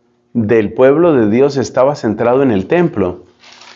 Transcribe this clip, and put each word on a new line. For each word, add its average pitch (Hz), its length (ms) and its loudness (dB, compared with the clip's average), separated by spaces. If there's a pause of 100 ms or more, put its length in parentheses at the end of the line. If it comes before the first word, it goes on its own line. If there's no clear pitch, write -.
(340)
del 110 400 0
pueblo 143 400 4
de 113 160 2
Dios 135 260 0
estaba 131 400 -2
centrado 120 480 -2
en 127 80 0
el 95 160 -4
templo, 151 560 -2 (520)